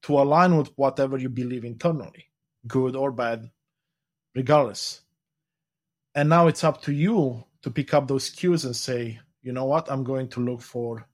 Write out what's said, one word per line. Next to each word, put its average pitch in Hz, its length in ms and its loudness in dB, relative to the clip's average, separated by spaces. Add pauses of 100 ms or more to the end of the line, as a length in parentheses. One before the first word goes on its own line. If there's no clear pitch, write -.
to 143 180 2
align 165 360 6
with 151 200 0
whatever 135 420 0
you 131 100 -4
believe 123 360 -6
internally, 120 640 -6 (400)
good 131 280 0
or 135 160 -2
bad, 117 400 -4 (840)
regardless. 131 640 0 (1120)
And 147 140 2
now 170 180 6
it's - 180 2
up 156 180 0
to 147 100 -4
you 143 520 0 (180)
to 135 80 -6
pick 135 240 -2
up 139 120 4
those 135 240 -2
cues 175 340 0
and 123 120 -6
say, 117 440 -6 (220)
"You 123 100 -10
know 127 120 -4
what? 151 260 0
I'm 135 140 -4
going 131 260 -4
to 123 100 -8
look 123 200 -4
for 117 540 -10